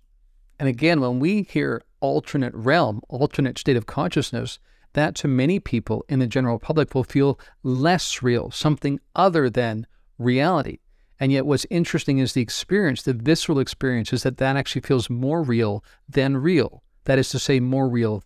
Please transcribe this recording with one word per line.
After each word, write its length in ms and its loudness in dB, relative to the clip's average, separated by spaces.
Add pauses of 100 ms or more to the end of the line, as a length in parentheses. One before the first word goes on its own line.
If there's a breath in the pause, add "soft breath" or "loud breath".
(600)
And 80 0
again, 340 2
when 180 0
we 240 2
hear 400 -4 (160)
alternate 560 -2
realm, 520 0
alternate 520 -2
state 180 2
of 80 -2
consciousness, 720 -4 (360)
that 220 0
to 120 -4
many 320 2
people 500 -4
in 80 0
the 100 2
general 300 0
public 380 0
will 80 2
feel 360 0 (220 loud breath)
less 640 0
real, 260 0
something 500 -2 (160)
other 360 4
than 340 -2 (320)
reality. 640 0 (380)
And 140 0
yet 140 2
what's 240 0
interesting 480 0
is 160 0
the 80 2
experience, 600 -2
the 120 -2
visceral 460 0
experience, 520 -2
is 120 -2
that 140 0
that 200 0
actually 240 -4
feels 280 0
more 340 -2
real 380 0 (280 soft breath)
than 260 2
real. 480 0 (220)
That 120 4
is 120 2
to 100 -4
say, 220 2
more 260 0
real 380 0